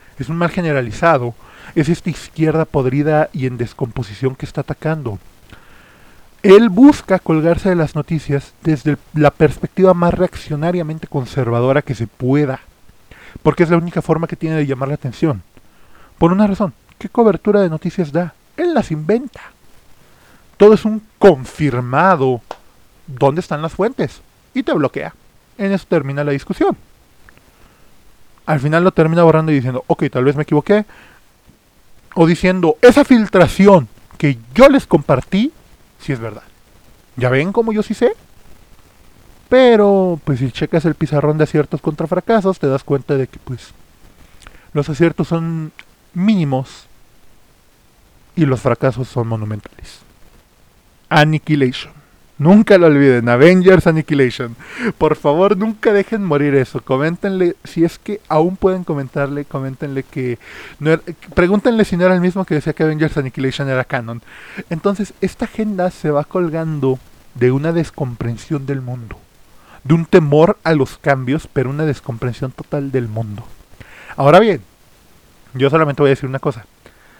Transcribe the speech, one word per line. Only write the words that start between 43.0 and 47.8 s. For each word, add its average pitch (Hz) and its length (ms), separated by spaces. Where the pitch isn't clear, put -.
de 131 120
que, - 100
pues, - 340
los 147 160
aciertos 160 400
son 165 440
mínimos 175 720